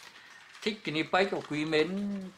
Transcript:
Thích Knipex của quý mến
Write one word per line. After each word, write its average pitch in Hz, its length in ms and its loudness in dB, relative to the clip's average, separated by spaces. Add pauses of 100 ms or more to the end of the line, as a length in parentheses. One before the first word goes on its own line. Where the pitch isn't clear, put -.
(600)
Thích 220 220 -2
Knipex 160 480 2
của 165 180 0
quý 151 160 0
mến 185 540 2 (180)